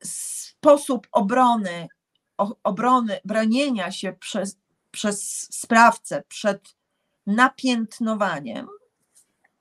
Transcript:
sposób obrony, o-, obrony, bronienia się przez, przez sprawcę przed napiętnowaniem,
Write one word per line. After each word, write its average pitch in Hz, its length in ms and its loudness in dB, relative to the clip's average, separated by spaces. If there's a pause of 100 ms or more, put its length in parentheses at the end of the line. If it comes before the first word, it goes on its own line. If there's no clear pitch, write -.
sposób - 1120 0
obrony, 208 760 2 (500)
o-, 208 240 -4
obrony, 220 600 0
bronienia 220 680 0
się 190 200 -6
przez, 196 460 -8 (320)
przez - 640 -6
sprawcę 226 760 2
przed - 480 -8 (500)
napiętnowaniem, 220 1400 -2 (920)